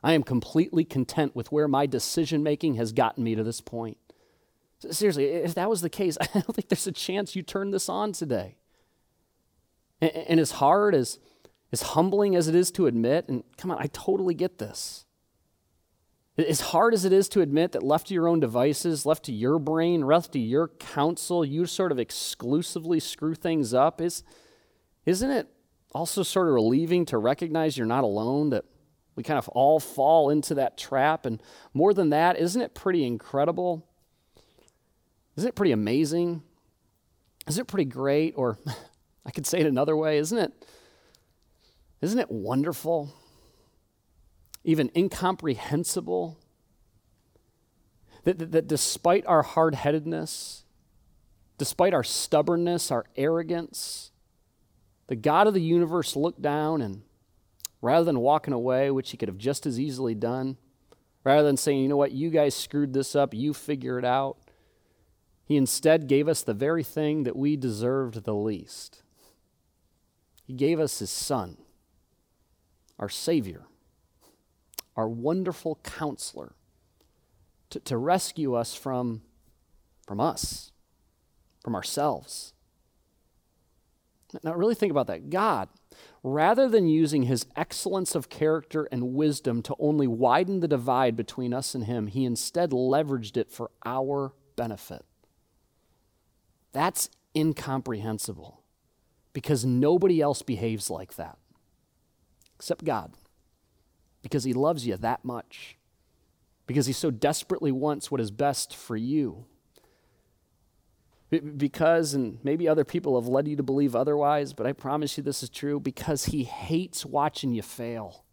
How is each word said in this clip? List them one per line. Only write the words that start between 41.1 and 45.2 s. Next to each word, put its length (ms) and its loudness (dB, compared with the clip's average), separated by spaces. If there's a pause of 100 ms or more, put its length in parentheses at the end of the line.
isn't 180 0
it 100 -4
wonderful? 840 -2 (1500)
Even 280 2
incomprehensible? 1400 -2 (1900)